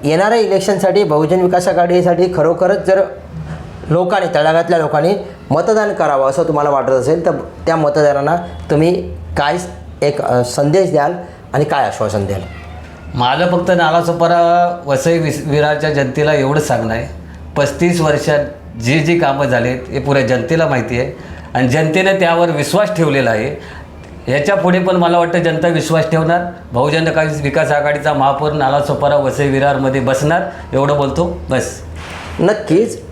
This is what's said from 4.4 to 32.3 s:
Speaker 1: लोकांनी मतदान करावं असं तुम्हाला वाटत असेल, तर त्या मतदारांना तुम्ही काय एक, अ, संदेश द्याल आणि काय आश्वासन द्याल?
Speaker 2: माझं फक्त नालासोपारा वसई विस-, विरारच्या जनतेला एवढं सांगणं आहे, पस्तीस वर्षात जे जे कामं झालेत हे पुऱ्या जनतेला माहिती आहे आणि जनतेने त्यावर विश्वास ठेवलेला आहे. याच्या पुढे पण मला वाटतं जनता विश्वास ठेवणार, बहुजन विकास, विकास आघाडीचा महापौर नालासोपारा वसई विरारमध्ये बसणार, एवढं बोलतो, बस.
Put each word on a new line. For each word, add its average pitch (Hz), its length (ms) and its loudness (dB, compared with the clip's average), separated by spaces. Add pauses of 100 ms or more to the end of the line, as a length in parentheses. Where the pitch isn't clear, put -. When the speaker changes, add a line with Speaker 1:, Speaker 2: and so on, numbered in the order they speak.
Speaker 1:
लोकांनी 156 340 2 (380)
मतदान 208 420 2
करावं 143 360 2
असं 160 140 0
तुम्हाला 147 260 0
वाटत 131 220 2
असेल, 135 340 2
तर 180 60 2 (340)
त्या 165 100 2
मतदारांना 147 600 2 (360)
तुम्ही 160 440 0 (220)
काय 147 200 0 (440)
एक, 143 200 0
अ, 123 240 0
संदेश 151 440 2
द्याल 147 240 2 (400)
आणि 143 120 2
काय 143 200 0
आश्वासन 101 400 -2
द्याल? 95 160 -4 (760)
Speaker 2:
माझं 135 360 0
फक्त 180 260 0
नालासोपारा 170 1080 2
वसई 147 320 2
विस-, 151 320 -2
विरारच्या 151 440 0
जनतेला 143 400 0
एवढं 143 260 2
सांगणं 113 340 -2
आहे, 117 140 -6 (500)
पस्तीस 170 440 0
वर्षात 151 380 0 (400)
जे 123 200 0
जे 170 200 0
कामं 139 260 0
झालेत 123 340 0 (100)
हे 135 100 -4
पुऱ्या 139 280 0
जनतेला 139 400 0
माहिती 123 320 -2
आहे 131 120 -4 (420)
आणि 127 140 0
जनतेने 160 520 2
त्यावर 170 300 2
विश्वास 165 480 0
ठेवलेला 139 340 2
आहे. 120 440 -4 (560)
याच्या 196 240 2
पुढे 180 240 2
पण 180 160 0
मला 175 240 4
वाटतं 170 200 2
जनता 165 280 0
विश्वास 160 420 0
ठेवणार, 165 320 2 (320)
बहुजन 151 340 2
विकास, 151 340 0
विकास 139 300 0
आघाडीचा 147 420 0
महापौर 139 380 2
नालासोपारा 143 640 0
वसई 143 320 0
विरारमध्ये 135 540 2
बसणार, 139 400 0 (320)
एवढं 143 240 2
बोलतो, 151 420 -2 (100)
बस. - 320 -4 (580)